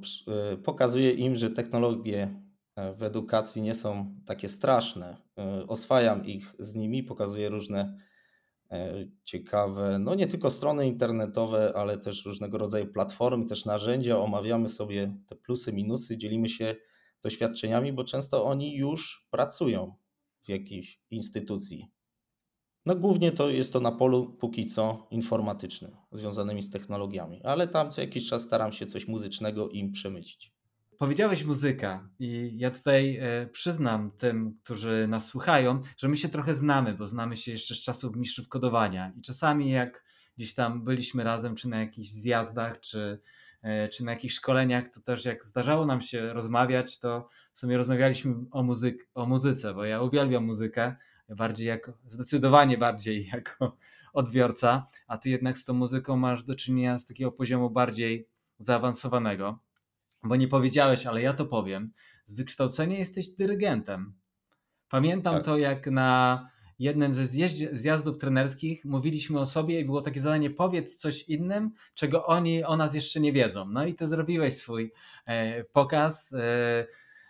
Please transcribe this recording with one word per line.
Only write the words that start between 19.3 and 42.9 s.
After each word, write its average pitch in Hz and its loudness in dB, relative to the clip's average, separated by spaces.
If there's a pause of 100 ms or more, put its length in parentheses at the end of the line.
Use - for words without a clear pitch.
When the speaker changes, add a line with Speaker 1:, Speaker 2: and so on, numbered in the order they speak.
Speaker 1:
pracują 117 -2 (480)
w - -20
jakiejś 98 -10 (100)
instytucji. 104 -8 (960)
No 180 2
głównie 175 4
to 147 2
jest 131 0
to 127 4
na 117 2
polu 127 4
póki 117 -4
co 110 -2
informatycznym, 110 -4 (160)
związanymi 104 -6
z 98 -12
technologiami, 98 -8
ale 160 0
tam 156 0
co 143 -6
jakiś 123 -6
czas 117 -2
staram 110 0
się 104 -8
coś - -10
muzycznego 107 -4
im 98 -6
przemycić. 95 -12 (440)
Speaker 2:
Powiedziałeś 151 2
muzyka 127 -2 (100)
i 120 -4
ja 123 0
tutaj, 135 2
e, 120 -2
przyznam 117 -2
tym, 113 -2
którzy 110 0
nas 110 -2
słuchają, 131 4 (160)
że 135 0
my 147 2
się 151 -2
trochę 147 0
znamy, 135 4
bo 101 -6
znamy 117 -6
się 120 -8
jeszcze 113 -8
z - -10
czasów 120 -6
mistrzów 120 -6
kodowania 107 0
i - -20
czasami 143 0
jak 123 0 (340)
gdzieś 113 -8
tam 117 -2
byliśmy 123 -2
razem, 113 0
czy 123 -6
na 110 -2
jakichś 107 -6
zjazdach, 113 -2
czy, 104 -8 (420)